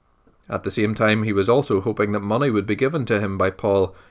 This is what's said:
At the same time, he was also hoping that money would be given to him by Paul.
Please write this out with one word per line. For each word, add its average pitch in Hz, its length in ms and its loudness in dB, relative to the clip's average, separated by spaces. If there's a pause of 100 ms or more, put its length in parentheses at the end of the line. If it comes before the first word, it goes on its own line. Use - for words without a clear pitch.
(480)
At 110 160 -6
the - 80 -4
same 107 220 0
time, 107 280 2
he 107 100 -2
was 98 160 2
also 120 320 2
hoping 104 320 -2
that 104 80 -2
money 113 300 0
would 101 160 0
be 107 80 -2
given 135 320 -2
to 110 140 0
him 98 180 -4
by 95 120 2
Paul. 98 440 0 (160)